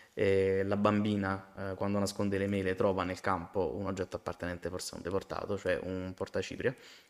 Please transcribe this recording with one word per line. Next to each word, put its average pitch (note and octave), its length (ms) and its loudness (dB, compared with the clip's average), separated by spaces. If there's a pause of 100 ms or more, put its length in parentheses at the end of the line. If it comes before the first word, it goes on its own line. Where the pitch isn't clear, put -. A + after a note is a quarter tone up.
(140)
e G2 500 4
la G2 120 0
bambina, G2+ 960 2
eh, - 20 -4
quando G2+ 240 0
nasconde G2+ 400 0
le G2 80 2
mele F#2+ 300 2
trova F#2+ 260 2
nel F2+ 180 -4
campo F2 560 0
un G2 100 -4
oggetto F#2 300 -4
appartenente E2+ 520 -6
forse - 260 -6
a - 40 -10
un - 40 -12
deportato, F#2+ 560 -4
cioè F2+ 240 0
un F#2 320 -4
portacipria, - 600 -4 (360)